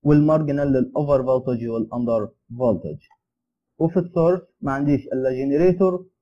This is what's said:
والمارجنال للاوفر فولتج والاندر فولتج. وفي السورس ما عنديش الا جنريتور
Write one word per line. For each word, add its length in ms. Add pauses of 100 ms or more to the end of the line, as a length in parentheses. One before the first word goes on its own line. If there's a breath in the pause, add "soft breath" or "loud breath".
والمارجنال 680
للاوفر 520
فولتج 420
والاندر 680 (260)
فولتج. 400 (800)
وفي 200
السورس 420 (200)
ما 120
عنديش 340
الا 260
جنريتور 760 (160)